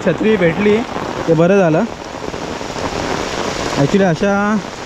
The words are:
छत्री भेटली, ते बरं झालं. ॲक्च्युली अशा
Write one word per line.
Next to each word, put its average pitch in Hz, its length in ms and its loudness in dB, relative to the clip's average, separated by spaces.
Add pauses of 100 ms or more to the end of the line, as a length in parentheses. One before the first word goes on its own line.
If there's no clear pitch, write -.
छत्री 185 320 2
भेटली, 180 400 2 (500)
ते 165 60 4
बरं 175 260 6
झालं. 170 240 4 (1900)
ॲक्च्युली 143 320 2
अशा 156 280 2 (520)